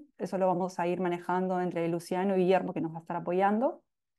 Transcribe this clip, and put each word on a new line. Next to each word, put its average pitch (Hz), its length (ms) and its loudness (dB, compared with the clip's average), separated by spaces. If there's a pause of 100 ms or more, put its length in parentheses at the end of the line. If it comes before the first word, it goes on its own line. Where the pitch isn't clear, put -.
(180)
Eso 202 180 -4
lo 185 100 2
vamos 185 320 0
a 175 80 0
ir 180 140 0
manejando 180 580 0
entre 170 300 -2
Luciano 180 480 0
y 185 40 4
Guillermo, 185 340 2
que 165 80 -2
nos 160 100 -4
va 165 60 -10
a - 20 -10
estar 170 160 -8
apoyando. 196 680 0 (360)